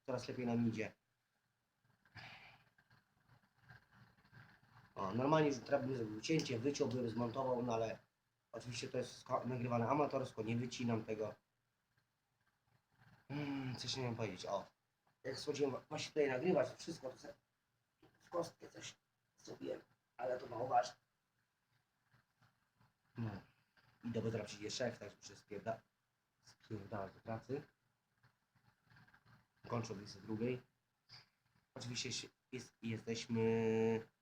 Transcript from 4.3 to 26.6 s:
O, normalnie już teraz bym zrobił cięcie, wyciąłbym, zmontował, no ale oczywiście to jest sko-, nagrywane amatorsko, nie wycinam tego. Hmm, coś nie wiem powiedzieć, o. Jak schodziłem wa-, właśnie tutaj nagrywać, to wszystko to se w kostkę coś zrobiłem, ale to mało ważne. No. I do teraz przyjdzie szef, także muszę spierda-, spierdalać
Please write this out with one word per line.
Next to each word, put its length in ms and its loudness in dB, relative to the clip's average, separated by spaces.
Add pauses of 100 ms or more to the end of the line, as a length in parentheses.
O, 200 -2
normalnie 340 6
już 100 2
teraz 280 2
bym 100 0
zrobił 240 -4
cięcie, 380 2
wyciąłbym, 520 2
zmontował, 520 2
no 120 2
ale 240 0 (540)
oczywiście 360 -6
to 100 -2
jest 180 -4
sko-, 300 -2
nagrywane 420 2
amatorsko, 540 2
nie 140 0
wycinam 480 0
tego. 300 -4 (1900)
Hmm, 480 -2
coś 200 -4
nie 60 0
wiem 140 0
powiedzieć, 300 -4
o. 200 0 (580)
Jak 140 -4
schodziłem 340 0
wa-, 160 -4
właśnie 200 -4
tutaj 200 4
nagrywać, 420 4
to 60 -14
wszystko 340 -8
to 80 -12
se 160 -12 (880)
w 60 -20
kostkę 400 -4
coś 240 -12 (420)
zrobiłem, 440 -6 (360)
ale 220 0
to 80 -10
mało 220 -2
ważne. 260 4 (2250)
No. 120 -2 (720)
I 40 -4
do 220 0
teraz 160 0
przyjdzie 240 -8
szef, 280 -2
także 180 -12
muszę 200 -16
spierda-, 440 -6 (640)
spierdalać 680 -8